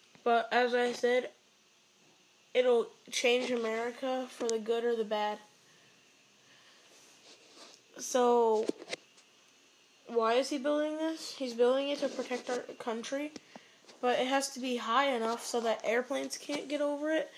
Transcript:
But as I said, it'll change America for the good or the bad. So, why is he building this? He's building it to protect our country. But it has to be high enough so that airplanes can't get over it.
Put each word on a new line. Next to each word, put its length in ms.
But 300
as 220
I 160
said, 400
it'll 380
change 400
America 800
for 180
the 120
good 260
or 100
the 80
bad. 360
So, 720
why 260
is 160
he 100
building 380
this? 380
He's 180
building 360
it 100
to 80
protect 420
our 100
country. 560
But 180
it 80
has 240
to 80
be 160
high 400
enough 300
so 160
that 240
airplanes 520
can't 300
get 140
over 300
it. 260